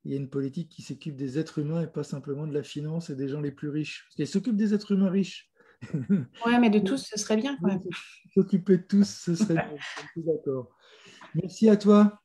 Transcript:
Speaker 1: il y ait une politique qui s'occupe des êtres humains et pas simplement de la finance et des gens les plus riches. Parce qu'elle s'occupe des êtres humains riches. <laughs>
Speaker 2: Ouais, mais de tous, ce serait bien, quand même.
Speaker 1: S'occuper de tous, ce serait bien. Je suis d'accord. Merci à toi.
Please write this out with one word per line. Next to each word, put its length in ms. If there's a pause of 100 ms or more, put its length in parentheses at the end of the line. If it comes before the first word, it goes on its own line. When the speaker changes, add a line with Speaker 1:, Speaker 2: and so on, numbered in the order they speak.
Speaker 1:
il 80
y 40
ait 20
une 120
politique 400
qui 120
s'occupe 340
des 220
êtres 220
humains 220
et 60
pas 160
simplement 440
de 60
la 100
finance 480
et 40
des 120
gens 140
les 100
plus 180
riches. 380
Parce 80
qu'elle 120
s'occupe 280
des 180
êtres 200
humains 180
riches. 400 (300)
<laughs> 640
Speaker 2:
Ouais, 140
mais 100
de 100
tous, 260
ce 140
serait 180
bien, 240
quand 60
même. 140 (520)
Speaker 1:
S'occuper 440
de 60
tous, 240
ce 280
serait 200
bien. 220
Je 340
suis 120
d'accord. 460 (680)
Merci 340
à 80
toi. 480